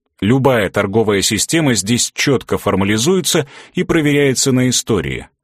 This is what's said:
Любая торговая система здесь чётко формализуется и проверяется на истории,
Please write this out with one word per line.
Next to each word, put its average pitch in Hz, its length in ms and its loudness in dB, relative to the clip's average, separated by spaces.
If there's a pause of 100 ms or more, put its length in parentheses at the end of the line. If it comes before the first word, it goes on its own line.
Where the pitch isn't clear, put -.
(220)
Любая 120 480 2
торговая 101 500 0
система 135 540 0
здесь 110 400 -2
чётко - 420 0
формализуется 110 880 0 (280)
и 180 100 -2
проверяется 143 680 2
на 127 160 2
истории, 80 600 -4 (160)